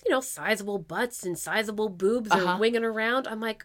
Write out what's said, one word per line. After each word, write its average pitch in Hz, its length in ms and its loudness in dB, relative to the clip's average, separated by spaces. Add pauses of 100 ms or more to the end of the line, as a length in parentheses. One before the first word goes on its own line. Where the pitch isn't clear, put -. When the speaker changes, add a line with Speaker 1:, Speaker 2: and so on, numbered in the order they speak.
Speaker 1:
you 453 80 2
know, 262 80 4
sizable 202 580 -2
butts 180 460 -4
and 180 140 -4
sizable 214 500 -2
boobs 208 420 2
are 185 120 6
Speaker 2:
Uh-huh. 180 160 2
Speaker 1:
winging 226 260 2
around, 226 440 0
I'm 220 120 -6
like, 220 240 -6